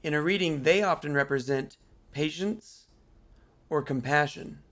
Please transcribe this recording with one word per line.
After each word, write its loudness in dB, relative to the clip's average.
In -2
a 2
reading, 0
they 6
often 0
represent 0
patience -4
or 0
compassion. -2